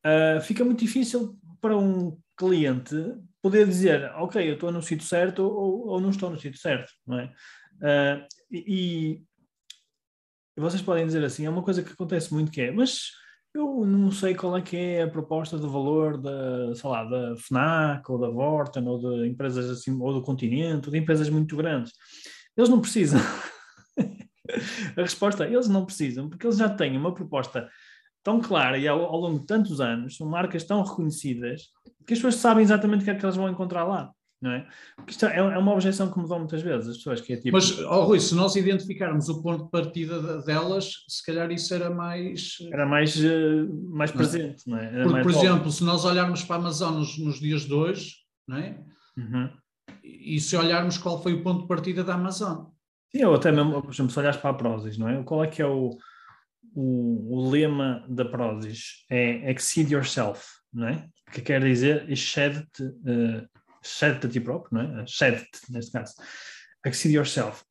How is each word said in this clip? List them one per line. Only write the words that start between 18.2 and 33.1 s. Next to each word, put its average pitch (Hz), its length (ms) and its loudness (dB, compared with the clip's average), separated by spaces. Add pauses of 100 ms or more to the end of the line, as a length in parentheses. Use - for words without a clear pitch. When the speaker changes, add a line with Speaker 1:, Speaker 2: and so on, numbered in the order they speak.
Speaker 1:
Vorten 135 560 -2
ou 123 120 -2
de 120 300 -2
empresas 127 400 -4
assim, 127 320 -4
ou 131 120 -2
do 131 100 -2
Continente, 139 680 -2
de 151 80 0
empresas 156 320 2
muito 156 260 0
grandes." 147 360 -2 (640)
Eles 233 120 6
não 240 120 8
precisam. 143 400 4
<laughs> - 1120 -8 (680)
A 170 60 0
resposta 196 420 0
é, 185 80 -2
eles 247 160 2
não 190 180 2
precisam, 139 420 -4
porque 180 180 -8
eles 233 100 2
já 214 120 4
têm 147 280 0
uma 165 180 -2
proposta 135 540 -6 (540)
tão 226 180 2
clara 143 380 2
e 139 80 0
ao, 151 160 2
ao 165 180 -2
longo 165 200 0
de 139 60 -14
tantos 202 340 2
anos, 120 360 -2
são 156 120 -8
marcas 170 360 -2
tão 202 180 0
reconhecidas, 143 840 -4 (380)
que 240 80 2
as 233 40 2
pessoas 240 180 2
sabem 226 260 8
exatamente 208 400 6
o - 20 -4
que 202 60 0